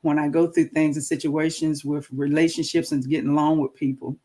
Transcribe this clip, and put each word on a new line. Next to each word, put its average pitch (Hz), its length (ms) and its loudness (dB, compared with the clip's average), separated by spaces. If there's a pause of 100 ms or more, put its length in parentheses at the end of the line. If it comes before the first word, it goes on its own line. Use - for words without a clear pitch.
when 151 140 2
I 147 120 0
go 170 180 4
through 165 220 0
things 151 260 2
and 147 80 -4
situations 156 800 -2
with 147 300 -4
relationships 156 800 0
and 131 120 -2
getting 143 260 0
along 151 280 2
with 135 160 -2
people. 143 500 -4